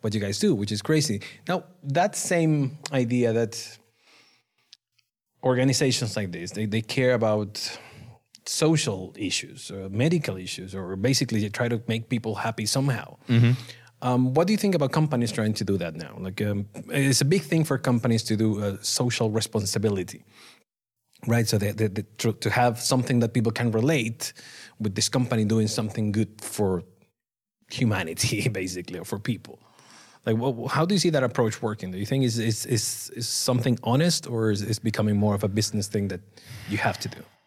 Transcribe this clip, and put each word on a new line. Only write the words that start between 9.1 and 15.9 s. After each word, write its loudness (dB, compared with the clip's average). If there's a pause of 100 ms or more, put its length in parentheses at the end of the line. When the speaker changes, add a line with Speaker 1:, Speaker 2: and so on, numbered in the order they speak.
Speaker 1:
issues -6
or -10
medical 2
issues, -10
or -6
basically 0
they 0
try -2
to 0
make -2
people -2
happy -4
somehow. -2 (140)
Speaker 2:
Mm-hmm. 6 (500)
Speaker 1:
Um, 2
what 4
do 2
you 4
think 2
about 2
companies 2
trying 0
to -4
do 2
that -4